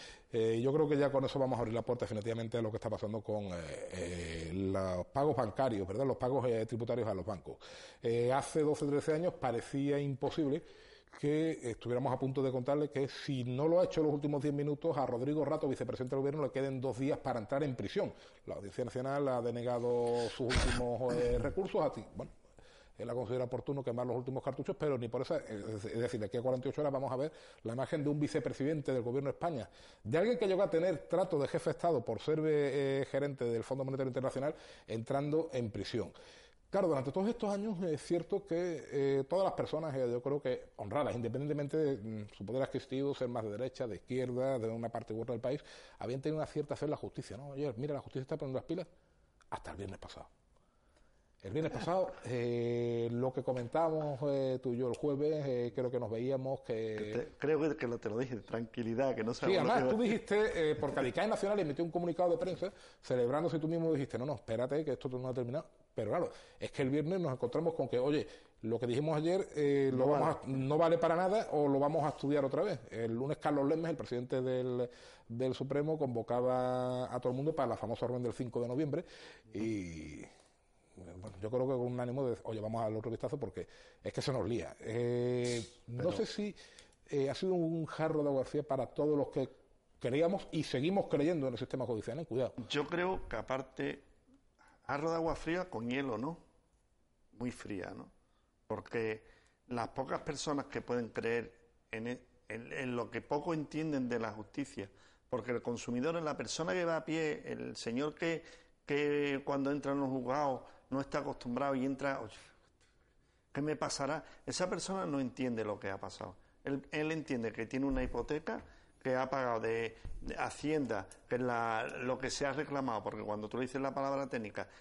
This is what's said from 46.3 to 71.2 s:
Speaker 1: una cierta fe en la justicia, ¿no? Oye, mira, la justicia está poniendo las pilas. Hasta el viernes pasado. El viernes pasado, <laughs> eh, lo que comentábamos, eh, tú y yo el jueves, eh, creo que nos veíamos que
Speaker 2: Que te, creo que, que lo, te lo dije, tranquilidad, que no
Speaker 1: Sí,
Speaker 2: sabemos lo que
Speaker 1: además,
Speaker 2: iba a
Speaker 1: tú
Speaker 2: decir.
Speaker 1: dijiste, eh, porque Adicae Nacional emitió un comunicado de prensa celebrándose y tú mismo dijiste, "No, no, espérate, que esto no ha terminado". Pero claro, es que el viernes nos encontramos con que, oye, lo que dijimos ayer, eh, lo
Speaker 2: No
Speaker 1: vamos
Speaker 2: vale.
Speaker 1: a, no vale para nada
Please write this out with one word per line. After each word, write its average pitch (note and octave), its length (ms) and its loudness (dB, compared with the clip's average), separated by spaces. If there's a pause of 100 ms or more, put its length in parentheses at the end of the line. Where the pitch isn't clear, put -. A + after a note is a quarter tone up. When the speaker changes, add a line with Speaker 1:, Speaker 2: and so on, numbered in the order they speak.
Speaker 1:
una D3+ 100 -2
cierta D3 280 -4
fe D3 100 -4
en D3+ 60 0
la D3 60 -2
justicia, - 400 -8
¿no? C#3+ 120 -12
Oye, C#3 280 -2
mira, D3 160 -2
la C#3 80 -2
justicia - 220 -6
está D#3 140 -4
poniendo C3 200 -2
las - 80 -4
pilas. - 220 -2 (640)
Hasta - 180 -8
el D#2 80 -10
viernes G2 220 -8
pasado. - 280 -14 (1160)
El G2 80 -8
viernes D#3 220 -2
pasado, F3 440 0
<laughs> - 80 -12
eh, A#2+ 840 2
lo B2 220 0
que C3 100 -2
comentábamos, D3 760 0 (120)
eh, C3 320 2
tú B2 100 0
y A#2 40 -2
yo B2+ 120 2
el A2+ 80 0
jueves, D3 480 0
eh, B2 300 0
creo B2 160 0
que B2+ 80 2
nos A2+ 100 -2
veíamos C3 520 0
que A2 360 -2
Speaker 2:
Que G#2+ 220 -2
te, A#2+ 80 -4 (100)
creo D3 220 2
que, D3 160 2
que C3 120 -4
lo, A#2 120 -2
te A2 100 -4
lo A2 80 -2
dije, B2 200 -2
tranquilidad, A#2 760 0
que - 100 -2
no A#2 120 0
Speaker 1:
Sí, - 60 -10
Speaker 2:
sabemos F3+ 220 4
lo B2 40 4
que - 60 6
Speaker 1:
además, - 100 4
Speaker 2:
iba B2+ 80 4
a A3 40 4
Speaker 1:
tú A3 60 2
Speaker 2:
decir. A3+ 120 4 (140)
Speaker 1:
dijiste, G3+ 440 4
eh, D3 40 2
porque C#3+ 260 0
Adicae D#3 260 2
Nacional G#3 320 2
emitió D#3 240 0
un E3 80 -4
comunicado F3 400 2
de E3 80 4
prensa F#3 340 -2 (260)
celebrándose C3+ 580 2
y - 20 0
tú D#3 80 0
mismo E3 260 2
dijiste, C#3 240 0
"No, B2+ 80 -2
no, D3 100 -2
espérate, B2 480 0
que C#3+ 100 0
esto C3 160 -4
no B2+ 180 -4
ha B2+ 60 -2
terminado". B2 340 -2 (260)
Pero G#2+ 160 -2
claro, D#3 200 0 (300)
es G#2+ 120 -6
que D3+ 100 -2
el C3 80 2
viernes D#3 300 2
nos D3 140 0
encontramos D#3+ 420 0
con C3+ 120 0
que, - 120 2
oye, C3+ 260 4 (360)
lo A2 180 0
que B2 80 0
dijimos D3 300 2
ayer, F3 380 2
eh, C#3 360 6
lo B2+ 140 4
Speaker 2:
No C#3+ 80 6
Speaker 1:
vamos D3 140 4 (140)
Speaker 2:
vale. C3+ 140 -4
Speaker 1:
a, - 20 -2
no C3+ 200 2
vale E3 200 6
para E3 180 4
nada F#3+ 360 2